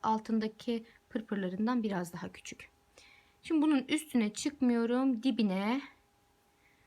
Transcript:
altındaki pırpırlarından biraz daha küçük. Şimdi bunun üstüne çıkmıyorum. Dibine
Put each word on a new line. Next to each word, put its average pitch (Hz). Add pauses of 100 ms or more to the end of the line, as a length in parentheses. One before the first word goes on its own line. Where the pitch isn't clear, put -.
altındaki 220 (240)
pırpırlarından 214
biraz 185
daha 180
küçük. - (720)
Şimdi 320
bunun 294
üstüne 233
çıkmıyorum. 240
Dibine 214 (1040)